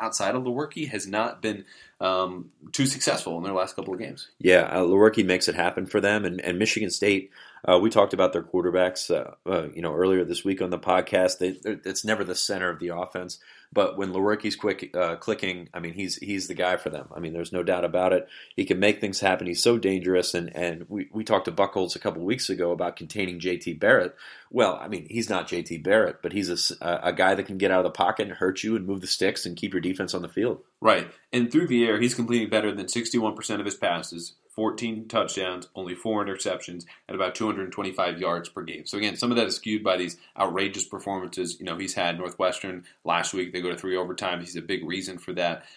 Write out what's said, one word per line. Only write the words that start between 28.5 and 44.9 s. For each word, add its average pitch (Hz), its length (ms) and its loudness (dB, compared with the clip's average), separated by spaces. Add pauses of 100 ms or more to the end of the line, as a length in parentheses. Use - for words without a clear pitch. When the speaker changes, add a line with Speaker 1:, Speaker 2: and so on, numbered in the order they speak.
Speaker 2:
you 110 120 0
and 95 120 -2
move 98 160 -4
the 92 40 -10
sticks - 380 0
and 87 100 -6
keep 95 200 -6
your 87 80 -2
defense 92 320 -4
on 87 80 -6
the 82 60 -8
field. 110 340 -2 (180)
Speaker 1:
Right, 101 300 4 (200)
and 120 220 2
through 170 140 4
the 120 200 4
air, 107 140 4
he's 123 140 2
completing 117 340 0
better 107 240 2
than 98 160 -6
sixty-one 113 480 -2
percent 104 240 -6
of 98 60 -6
his 98 80 -4
passes, 85 580 -4 (160)
fourteen 110 600 -4
touchdowns, 95 640 -2
only 92 200 -8
four 107 300 -2
interceptions, 92 640 -6 (200)
and 98 80 -10
about 92 200 -2
two 113 100 -4
hundred 95 260 -4
twenty-five 92 480 -4
yards 87 300 -2
per 92 140 -12
game. 78 240 -12
So 101 100 -6
again, 101 200 -2
some 123 140 0
of 120 60 2
that 113 100 4
is 95 100 -2
skewed 107 280 -4
by 92 140 2
these 87 180 -4 (220)
outrageous 98 480 -2
performances, 92 720 -6
you 92 60 -12
know, 82 100 -6
he's 95 160 -6
had. 87 260 0
Northwestern 90 640 -4 (200)
last 85 300 0
week, 90 180 -4
they 90 80 -4
go 90 80 -2
to 82 80 -4
three 92 180 -4
overtimes. 90 460 -2
He's 87 160 -12
a 82 60 -8
big 87 200 -4
reason 90 360 -6